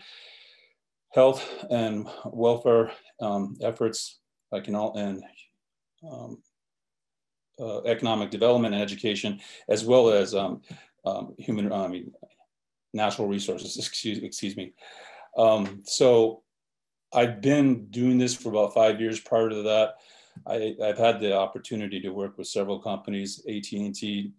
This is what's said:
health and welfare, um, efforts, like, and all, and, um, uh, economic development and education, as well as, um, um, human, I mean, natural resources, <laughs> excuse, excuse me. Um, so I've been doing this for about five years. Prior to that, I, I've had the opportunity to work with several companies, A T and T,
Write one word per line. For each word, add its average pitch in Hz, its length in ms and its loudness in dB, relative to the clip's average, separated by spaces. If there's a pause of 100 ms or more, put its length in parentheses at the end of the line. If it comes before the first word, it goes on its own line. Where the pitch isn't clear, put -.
(1120)
health 135 340 4 (240)
and 110 380 -2 (160)
welfare, 117 680 2 (280)
um, 101 400 -4
efforts, - 600 -4 (320)
like, 101 160 -8
and 104 80 -4
all, 107 200 -4
and, 98 260 -6 (880)
um, 117 320 -16 (1160)
uh, 110 220 -6
economic 113 480 0
development 113 440 4
and 101 80 0
education, 101 560 -4 (300)
as 110 160 0
well 120 240 6
as, 104 260 4
um, 98 280 -4 (420)
um, 95 340 -6
human, 104 320 -4
I 98 180 -2
mean, 90 220 -10 (840)
natural 107 340 0
resources, 98 480 -4
<laughs> - 100 -8
excuse, - 360 -6
excuse - 340 -8
me. 95 160 -12 (640)
Um, 107 480 2
so 113 560 4 (760)
I've 120 260 2
been 135 500 4
doing 123 280 2
this 123 160 2
for - 140 -8
about 104 260 2
five 110 260 4
years. 110 200 -2
Prior 113 280 2
to 107 140 -4
that, 107 320 2 (540)
I, 110 340 -2
I've 107 160 0
had 113 220 4
the 104 120 0
opportunity 98 680 -4
to 95 80 -8
work 98 280 -8
with - 120 -12
several 98 320 -4
companies, 98 680 -6
A 104 140 -8
T 101 260 -6
and 101 80 -8
T, 101 440 -6